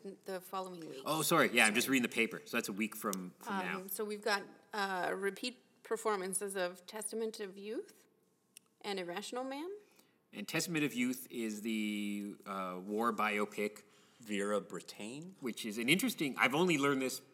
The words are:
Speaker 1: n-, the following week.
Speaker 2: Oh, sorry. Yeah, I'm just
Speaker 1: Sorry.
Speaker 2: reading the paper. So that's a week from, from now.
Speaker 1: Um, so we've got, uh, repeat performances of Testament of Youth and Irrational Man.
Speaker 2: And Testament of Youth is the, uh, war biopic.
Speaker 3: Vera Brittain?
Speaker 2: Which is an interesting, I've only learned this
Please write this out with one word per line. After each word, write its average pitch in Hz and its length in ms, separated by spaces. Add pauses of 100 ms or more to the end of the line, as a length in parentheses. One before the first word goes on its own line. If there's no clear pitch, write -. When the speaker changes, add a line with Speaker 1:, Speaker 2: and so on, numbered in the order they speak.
Speaker 1:
n-, 196 80 (120)
the 190 140
following 185 420
week. 143 220
Speaker 2:
Oh, 156 200
sorry. 147 280
Yeah, 117 140
I'm 104 80
just 113 140
Speaker 1:
Sorry. 131 60
Speaker 2:
reading 127 160
the - 60
paper. 113 300
So - 120
that's 113 120
a 110 40
week 104 220
from, 95 440
from 202 180
now. 185 200
Speaker 1:
Um, 190 120
so 214 160
we've 208 180
got, 202 200 (300)
uh, 196 420
repeat 196 420 (240)
performances 196 720
of 185 300
Testament 220 540
of 196 180
Youth 214 340 (920)
and 202 180
Irrational 196 440
Man. 277 240 (640)
Speaker 2:
And 104 160
Testament 160 380
of 120 80
Youth 123 380
is 110 300
the, 104 720 (120)
uh, 95 280 (100)
war 107 260
biopic. 104 680 (420)
Speaker 3:
Vera 101 400
Brittain? 117 680 (100)
Speaker 2:
Which 117 240
is 107 140
an 117 100
interesting, 170 500
I've 120 160
only 170 220
learned 139 240
this 127 180 (140)